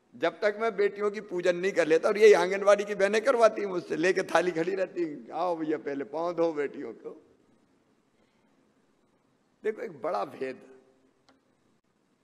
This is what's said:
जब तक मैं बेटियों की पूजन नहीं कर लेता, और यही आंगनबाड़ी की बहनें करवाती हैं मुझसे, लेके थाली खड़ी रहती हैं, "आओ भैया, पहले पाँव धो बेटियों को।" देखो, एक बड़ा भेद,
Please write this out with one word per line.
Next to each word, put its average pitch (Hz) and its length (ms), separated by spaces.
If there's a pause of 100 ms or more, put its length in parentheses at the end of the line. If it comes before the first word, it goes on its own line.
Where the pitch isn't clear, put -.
(160)
जब 160 240
तक 208 200
मैं 226 160
बेटियों 202 360
की 208 100
पूजन 180 340
नहीं 185 160
कर 165 160
लेता, 165 220
और 202 80
यही 214 160
आंगनबाड़ी 196 520
की 208 100
बहनें 202 280
करवाती 220 380
हैं 202 60
मुझसे, 180 280
लेके 185 280
थाली 175 280
खड़ी 165 240
रहती 175 280
हैं, 139 280
"आओ 170 240
भैया, 156 220
पहले 139 260
पाँव 170 300
धो 165 200
बेटियों 135 400
को।" - 300 (2500)
देखो, 214 180
एक 160 200
बड़ा 185 240
भेद, 131 540 (1400)